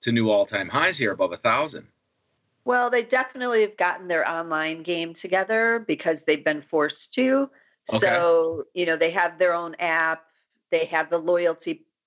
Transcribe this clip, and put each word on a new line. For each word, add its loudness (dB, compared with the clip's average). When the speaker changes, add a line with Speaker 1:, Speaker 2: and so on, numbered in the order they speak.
Speaker 1:
to 0
new 2
all-time 2
highs 0
here 0
above -2
a -10
thousand. -2
Speaker 2:
Well, 2
they 2
definitely 0
have -2
gotten -2
their 0
online -4
game -4
together 0
because -2
they've 0
been -2
forced -2
to. 2
Speaker 1:
Okay. 2
Speaker 2:
So, 2
you -2
know, 0
they 2
have -2
their 2
own -6
app. 0
They 2
have -2
the 0
loyalty 0